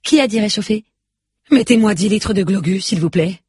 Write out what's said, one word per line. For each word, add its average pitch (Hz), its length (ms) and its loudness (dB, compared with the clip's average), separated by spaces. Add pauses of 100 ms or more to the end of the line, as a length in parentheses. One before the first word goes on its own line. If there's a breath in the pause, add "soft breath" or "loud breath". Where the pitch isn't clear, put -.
Qui 302 160 2
a 262 80 2
dit 220 120 -2
réchauffer ? » « 214 460 -4 (640)
Mettez-moi 226 440 4
dix 190 140 -2
litres 214 240 -2
de 190 100 0
glögg, 185 360 -2
s'il 185 200 -4
vous 160 100 0
plaît. » 175 400 -2